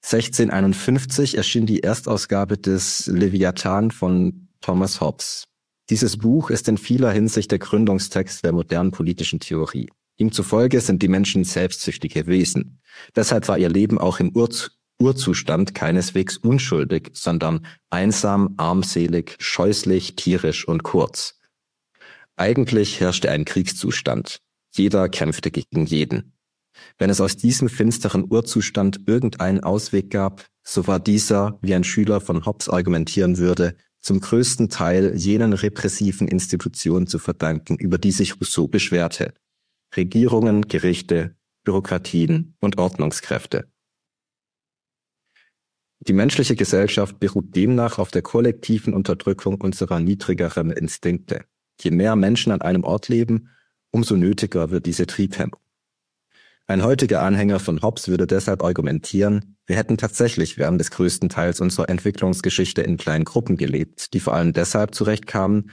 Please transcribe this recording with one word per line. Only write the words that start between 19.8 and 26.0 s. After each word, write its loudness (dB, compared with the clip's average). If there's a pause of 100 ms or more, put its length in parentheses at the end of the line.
tierisch -2
und -2
kurz. -2 (1000)
Eigentlich 2
herrschte 0
ein 0
Kriegszustand. -4 (320)
Jeder 2
kämpfte -4
gegen -2
jeden. -2 (680)